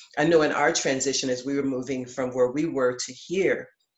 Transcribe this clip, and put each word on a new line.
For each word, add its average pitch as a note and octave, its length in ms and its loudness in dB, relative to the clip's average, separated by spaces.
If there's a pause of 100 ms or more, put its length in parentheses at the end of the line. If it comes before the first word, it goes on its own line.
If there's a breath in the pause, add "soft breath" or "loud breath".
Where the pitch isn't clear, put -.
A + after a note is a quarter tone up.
(180 loud breath)
I D3 60 2
know E3 180 6
in C#3+ 100 2
our D3 200 2
transition, C3+ 580 -2
as B2+ 160 -4
we C#3 100 -2
were C#3 60 0
moving C3 420 -4
from B2+ 300 -6
where B2+ 160 4
we D3+ 160 -2
were C3 280 0
to B2 180 -8
here, E3 560 -2 (300)